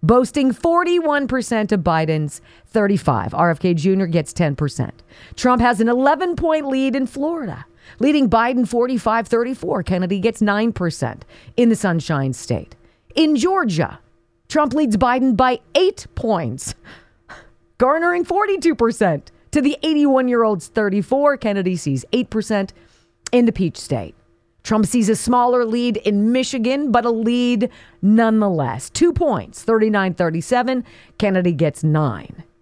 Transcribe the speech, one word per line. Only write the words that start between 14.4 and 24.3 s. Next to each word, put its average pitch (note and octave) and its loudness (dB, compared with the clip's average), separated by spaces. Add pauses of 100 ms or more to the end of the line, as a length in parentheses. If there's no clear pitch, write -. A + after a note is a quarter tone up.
Trump D4 0
leads C4+ 2
Biden B3+ 2
by B3+ 2 (160)
eight - 2 (100)
points, D#3+ -4 (1000)
garnering E4 2
forty-two G4 0
percent G3+ 0 (200)
to D4 2
the C#4+ 0
eighty-one-year-old's B3+ 2
thirty-four. A3+ 0
Kennedy G3 -2
sees C#3 -4
eight A#3+ -2
percent G3+ -4 (600)
in A#3+ 4
the A3+ 4
Peach F3+ -2
State. G#2 -8 (520)